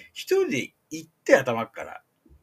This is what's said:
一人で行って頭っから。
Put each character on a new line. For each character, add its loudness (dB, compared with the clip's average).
一 0
人 -2
で -4
行 -12
っ -20
て 8
頭 0
っ -20
か -14
ら。 -14